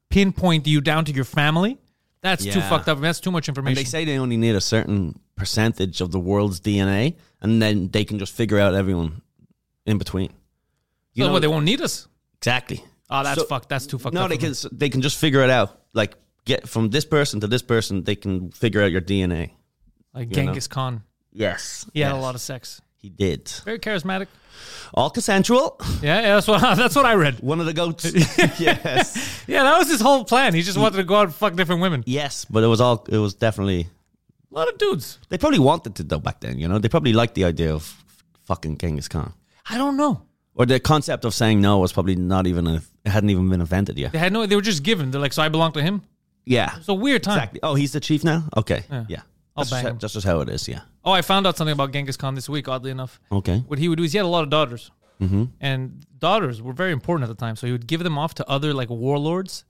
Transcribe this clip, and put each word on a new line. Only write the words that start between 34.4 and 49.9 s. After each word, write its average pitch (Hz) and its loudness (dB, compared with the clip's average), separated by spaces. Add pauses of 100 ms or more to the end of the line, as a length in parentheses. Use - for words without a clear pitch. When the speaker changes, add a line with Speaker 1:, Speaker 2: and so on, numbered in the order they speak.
Speaker 1:
A - -12
lot 320 0
of - -4
dudes. 381 -2 (100)
Speaker 2:
They 180 -4
probably 277 4
wanted 139 4
to - -8
though 76 -2
back - -6
then, 64 -8
you 80 -2
know? 98 2
They 107 2
probably 151 2
liked 117 2
the 90 2
idea 80 0
of 76 -4
f-, - -20 (220)
fucking 80 -6
Genghis 76 -6
Khan. 82 -6 (360)
Speaker 1:
I 220 -4
don't 269 0
know. 285 0 (320)
Speaker 2:
Or 123 2
the 127 4
concept 147 0
of 110 -2
saying 110 4
no 101 6
was 92 2
probably 95 0
not 92 0
even, 85 0
a, 82 -2 (240)
it 107 -2
hadn't 104 2
even 92 2
been 92 2
invented 90 -2
yet. 67 -4
Speaker 1:
They 160 -4
had 180 0
no, 220 -2
they 202 2
were 202 2
just 190 -2
given. 160 0
They're 139 -4
like, 143 -2
"So 156 -2
I 156 2
belong 156 2
to 151 -4
him?" 190 0 (440)
Speaker 2:
Yeah. 120 0
Speaker 1:
It's 82 -8
a 202 2
weird 233 0
time. 202 0
Speaker 2:
Exactly. 113 -4
Oh, 147 0
he's 143 0
the 147 -4
chief 151 0
now? 165 2 (140)
Okay. - 0
Speaker 1:
Yeah. 120 -8
Speaker 2:
Yeah. 85 -10 (340)
Speaker 1:
I'll 143 -4
Speaker 2:
That's 123 -6
Speaker 1:
bang 123 -4
Speaker 2:
just, 117 -4